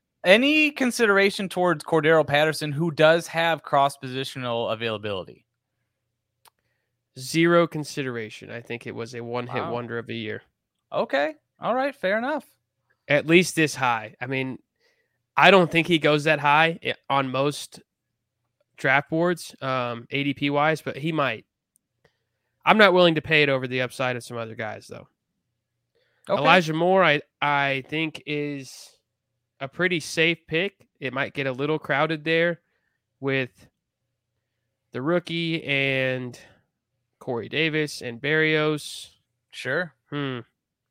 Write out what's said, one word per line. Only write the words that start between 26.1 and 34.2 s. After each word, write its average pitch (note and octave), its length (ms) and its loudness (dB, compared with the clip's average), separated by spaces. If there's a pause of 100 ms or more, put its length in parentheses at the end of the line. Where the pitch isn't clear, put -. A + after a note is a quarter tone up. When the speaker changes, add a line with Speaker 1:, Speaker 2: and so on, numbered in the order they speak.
Speaker 1:
Okay. G3 120 0
Speaker 2:
Elijah D#3+ 340 4
Moore, F3+ 280 4
I, D3+ 200 4 (180)
I C#3 480 0
think, D#3 380 -6
is D3 640 -8 (720)
a C#3 80 -10
pretty F3+ 300 -2
safe E3 480 -2
pick. F3 400 -6 (140)
It C3 140 -8
might C3 180 -4
get C#3 140 -4
a C3+ 60 -2
little D3 260 -2
crowded D3+ 440 -2
there E3 380 0 (580)
with C3+ 320 -4 (1400)